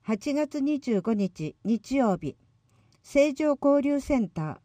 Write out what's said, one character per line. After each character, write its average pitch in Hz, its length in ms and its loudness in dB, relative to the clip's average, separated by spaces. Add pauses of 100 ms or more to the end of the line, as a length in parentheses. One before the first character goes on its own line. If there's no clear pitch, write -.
八 220 320 -4
月 294 260 -2
二 277 220 -2
十 208 200 0
五 226 140 -2
日 185 480 -4
日 226 320 -2
曜 214 220 2
日、 147 180 -8 (680)
成 285 300 2
城 294 280 0
交 285 200 4
流 285 200 0
セ 269 180 0
ン 196 80 0
タ - 140 -8
ー。 156 240 -8